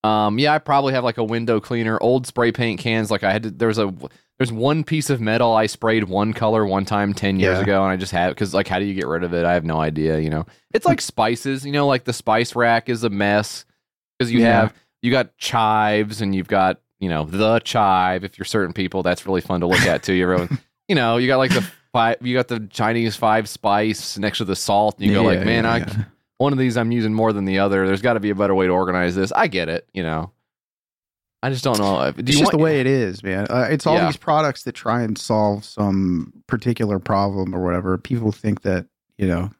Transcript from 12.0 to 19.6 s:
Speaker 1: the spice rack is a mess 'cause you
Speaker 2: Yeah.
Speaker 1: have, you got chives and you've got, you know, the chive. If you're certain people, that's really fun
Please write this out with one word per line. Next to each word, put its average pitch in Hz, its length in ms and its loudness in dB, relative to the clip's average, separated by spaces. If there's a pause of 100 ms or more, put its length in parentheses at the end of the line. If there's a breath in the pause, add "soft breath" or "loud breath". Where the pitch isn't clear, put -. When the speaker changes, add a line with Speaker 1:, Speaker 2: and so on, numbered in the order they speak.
Speaker 1:
the 123 80 -4
spice 117 420 0
rack 117 340 2
is 117 140 -2
a 117 80 0
mess 101 540 0 (560)
'cause 120 100 0
you 120 100 4
Speaker 2:
Yeah. 117 200 6
Speaker 1:
have, 110 140 0 (280 soft breath)
you 120 80 0
got 127 280 0
chives 107 840 0
and 98 140 -2
you've 92 140 -2
got, 95 320 2 (200)
you 95 80 -4
know, 78 160 -2
the 107 360 2
chive. 92 640 2
If - 140 -14
you're 95 60 -8
certain 95 300 -2
people, 92 280 -4
that's 87 240 -2
really 95 140 0
fun 90 200 -4